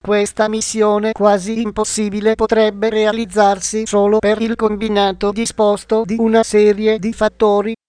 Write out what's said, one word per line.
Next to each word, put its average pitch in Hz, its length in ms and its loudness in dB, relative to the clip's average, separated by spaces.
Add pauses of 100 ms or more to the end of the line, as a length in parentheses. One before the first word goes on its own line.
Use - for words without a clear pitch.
Questa 208 460 0
missione 214 640 0
quasi 208 480 0
impossibile 208 760 -2
potrebbe 220 520 0
realizzarsi 214 960 0
solo 208 340 2
per 214 220 0
il 226 140 -2
combinato 202 760 -2
disposto 214 760 -2
di 202 120 -4
una 226 240 4
serie 214 560 2
di 214 140 -6
fattori: 214 640 0 (140)